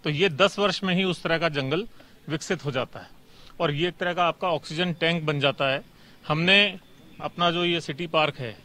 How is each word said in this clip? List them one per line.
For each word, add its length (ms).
तो 60
ये 200
दस 280
वर्ष 260
में 100
ही 100
उस 180
तरह 160
का 120
जंगल 360
विकसित 360
हो 60
जाता 280
है 100
और 100
ये 180
एक 80
तरह 180
का 100
आपका 260
ऑक्सीजन 440
टैंक 300
बन 160
जाता 280
है। 140
हमने 540
अपना 300
जो 140
ये 160
सिटी 280
पार्क 280
है 280